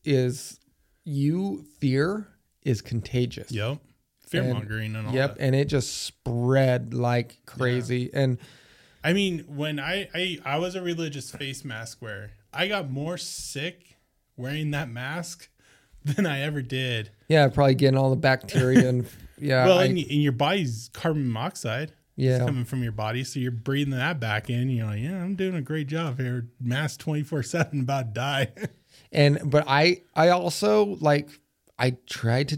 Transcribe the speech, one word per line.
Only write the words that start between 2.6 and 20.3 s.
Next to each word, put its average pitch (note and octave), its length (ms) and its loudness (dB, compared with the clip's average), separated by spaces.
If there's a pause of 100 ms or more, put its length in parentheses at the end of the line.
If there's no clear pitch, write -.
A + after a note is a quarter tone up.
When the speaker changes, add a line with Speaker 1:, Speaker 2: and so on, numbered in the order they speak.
Speaker 1:
is A#2 180 0
contagious. - 720 -4
Speaker 2:
Yep. A2+ 280 -4 (400)
Fear-mongering A2 760 -4
and A2 120 -6
all B2+ 60 -2
Speaker 1:
Yep, C3+ 220 0
Speaker 2:
that. - 80 -8
Speaker 1:
and C3 100 2
it C#3+ 120 2
just - 380 -2
spread B2 880 0
like A#2+ 380 0
Speaker 2:
Yeah. - 120 -20
Speaker 1:
crazy. B2 720 -2
And C3 240 2 (640)
Speaker 2:
I D#3 80 2
mean, F#3 360 0
when D3 300 -6
I, F3 360 -4
I, F3 320 -4
I C#3+ 120 0
was F3+ 180 -4
a F#3 60 -6
religious E3 480 -6
face C3+ 320 -10
mask A2+ 380 -12
wearer, G#2 300 -12 (240)
I F3+ 140 0
got G3 220 -4
more D3+ 280 -6
sick - 800 -12 (380)
wearing D3 340 -4
that C#3+ 180 -4
mask C3+ 600 -10 (280)
<laughs> - 280 -20
than D3+ 220 0
I C#3 140 -2
ever D3 220 -4
did. B2 480 -4 (180)
Speaker 1:
Yeah, D3 200 8
probably C3+ 260 6
getting C3 240 4
all C3+ 120 4
the C3 60 2
bacteria C3 720 4
and B2 160 0 (180)
Speaker 2:
<laughs> - 160 -20
Speaker 1:
yeah, C3 280 4
Speaker 2:
Well, F#3 140 8
Speaker 1:
I F#3 60 6
Speaker 2:
and, F#3 100 2
y-, D#3+ 120 -2
and D3 140 2
your C#3+ 100 4